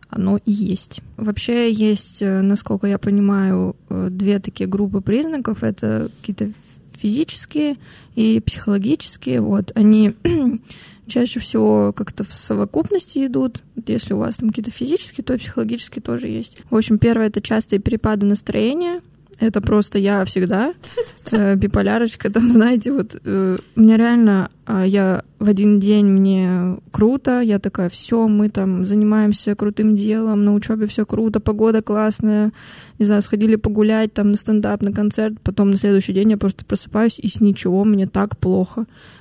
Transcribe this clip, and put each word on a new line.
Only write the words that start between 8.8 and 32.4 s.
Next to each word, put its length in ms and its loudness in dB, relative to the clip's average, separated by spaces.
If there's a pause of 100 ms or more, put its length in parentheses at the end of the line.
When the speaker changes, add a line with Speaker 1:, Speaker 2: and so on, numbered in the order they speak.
Speaker 1:
вот, 340 -2
они 400 6 (100)
<clears throat> 840 -4
чаще 340 -2
всего 520 2
как-то 320 -10
в 80 -12
совокупности 920 -4
идут. 360 -4 (140)
Вот 120 -10
если 260 -4
у 40 -2
вас 180 -4
там 140 -2
какие-то 200 -6
физические, 540 -6
то 100 -4
и 40 -4
психологические 640 -8
тоже 260 -8
есть. 300 -10 (120)
В 60 -2
общем, 220 2
первое — 300 2
это 120 -4
частые 400 -2
перепады 460 -2
настроения. 760 -2 (380)
Это 240 0
просто 360 0
я 260 0
всегда. 540 0
Speaker 2:
<laughs> 40 -20 (500)
Speaker 1:
Э, 220 2
биполярочка, 760 -2
там, 220 2
знаете, 400 4
вот, 240 -4 (100)
э, 340 -2 (180)
у 40 4
меня 160 8
реально, 540 2 (160)
а, 180 0
я 380 2 (160)
в 100 0
один 300 4
день 280 4
мне 680 2 (140)
круто, 500 0
я 200 0
такая: 280 -4
«Всё, 380 -2
мы 220 2
там 360 -2
занимаемся 680 2
крутым 400 0
делом, 500 0
на 100 4
учёбе 340 -2
всё 180 -4
круто, 320 -2
погода 440 0
классная, 680 0 (480)